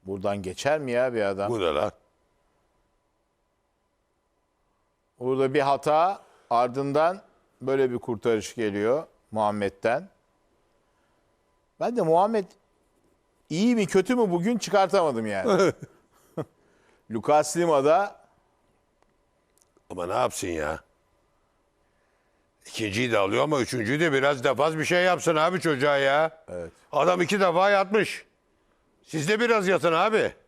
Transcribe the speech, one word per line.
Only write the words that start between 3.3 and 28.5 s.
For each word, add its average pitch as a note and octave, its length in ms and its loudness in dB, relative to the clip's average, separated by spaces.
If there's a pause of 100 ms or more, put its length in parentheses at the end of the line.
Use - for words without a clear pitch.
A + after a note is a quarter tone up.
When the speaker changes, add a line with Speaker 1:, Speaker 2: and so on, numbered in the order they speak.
Speaker 1:
Burada C3 340 0
bir D3 80 2
hata, D3+ 600 0 (280)
ardından C#3 720 0 (400)
böyle C3 300 0
bir A#2+ 60 -4
kurtarış A2 580 -2
geliyor A2 520 -2 (240)
Muhammed'den. G#2+ 760 -2 (1700)
Ben A3+ 180 -2
de G#3+ 40 0
Muhammed F#3+ 440 2 (1040)
iyi G#3+ 260 2
mi G#3 100 2
kötü F#3+ 300 2
mü A3 160 0
bugün F3+ 260 -2
çıkartamadım E3+ 680 0
yani. D#3 460 2 (720)
Speaker 2:
<laughs> - 680 -20
Speaker 1:
Lucas D3 460 0
Lima D#3 280 2
da F#3+ 300 2 (1700)
Speaker 2:
Ama F2+ 180 -8
ne F#2 60 -4
yapsın A#2 340 -2
ya? D#2+ 320 -6 (1900)
İkinciyi A2 460 -4
de A2 60 2
alıyor G#2 260 2
ama D3 160 0
üçüncüyü A#2+ 400 -2
de D#3+ 140 2
biraz C3+ 300 0
defans C#3+ 320 0
bir D3+ 100 -4
şey F3 180 0
yapsın E3+ 320 0
abi E3+ 240 0
çocuğa C#3+ 380 0
ya. C#3+ 500 0
Speaker 1:
Evet. F2 240 -12 (200)
Speaker 2:
Adam F3 300 2
iki G3 180 -2
defa F#3 300 2
yatmış. G3 560 -2 (800)